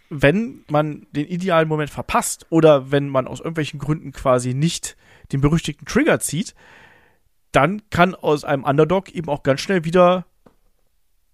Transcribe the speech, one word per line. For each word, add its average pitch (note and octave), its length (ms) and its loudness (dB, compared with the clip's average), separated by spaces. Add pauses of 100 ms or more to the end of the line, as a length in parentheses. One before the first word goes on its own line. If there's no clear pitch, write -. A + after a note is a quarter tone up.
(100)
wenn F3 580 0
man D3+ 440 -2
den D3 140 -6
idealen F3 420 0
Moment D3+ 220 -4
verpasst - 600 -6
oder D3+ 420 6
wenn C#3+ 160 0
man C3+ 180 -2
aus C3 140 -12
irgendwelchen D#3+ 400 -6
Gründen D3 320 -6
quasi B2+ 420 0
nicht D#3 420 -4 (360)
den C#3 80 -2
berüchtigten D3 460 0
Trigger A3 340 2
zieht, - 340 -6 (960)
dann E3 380 2
kann F3 240 2
aus D3+ 300 -2
einem C#3 200 -2
Underdog D#3 500 0
eben E3 140 -8
auch C#3+ 140 -6
ganz C3+ 180 0
schnell F#3 240 -2
wieder, F3+ 420 2 (1080)